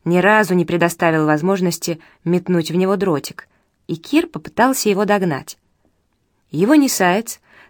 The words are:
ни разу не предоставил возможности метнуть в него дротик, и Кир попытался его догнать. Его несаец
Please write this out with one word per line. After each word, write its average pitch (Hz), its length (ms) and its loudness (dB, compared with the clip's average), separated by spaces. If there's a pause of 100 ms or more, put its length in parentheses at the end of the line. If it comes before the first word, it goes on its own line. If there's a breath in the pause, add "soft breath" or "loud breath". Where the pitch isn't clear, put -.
ни 175 140 2
разу 196 360 2
не 175 100 2
предоставил 170 600 0
возможности 170 760 -2 (240 soft breath)
метнуть 175 460 -2
в 160 60 4
него 190 200 2
дротик, 180 520 -4 (380)
и 165 100 -6
Кир 320 300 -2
попытался 247 640 -2
его 202 160 0
догнать. 185 540 -2 (920)
Его 196 240 2
несаец 226 640 0 (300 soft breath)